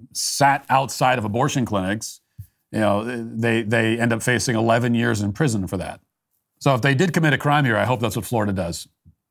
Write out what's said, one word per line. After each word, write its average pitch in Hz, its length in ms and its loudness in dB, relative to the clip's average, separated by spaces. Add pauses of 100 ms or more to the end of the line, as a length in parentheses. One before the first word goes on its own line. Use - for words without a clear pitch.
(120)
sat - 560 0
outside 127 500 2
of 107 60 -4
abortion 120 400 0
clinics, 101 560 -4 (500)
you 110 100 -2
know, 104 240 2
they, 117 580 -2
they 113 360 0
end 117 140 0
up 113 100 -2
facing 120 340 0
eleven 117 380 2
years 117 260 0
in 101 120 0
prison 110 340 0
for 98 120 -6
that. 80 220 -10 (600)
So 139 140 2
if 117 60 0
they 135 140 2
did 165 180 2
commit 160 200 2
a 123 60 2
crime 147 260 2
here, 117 120 2
I 101 80 2
hope 110 160 0
that's 117 160 -2
what 107 80 -4
Florida 104 280 -2
does. 87 360 -6 (420)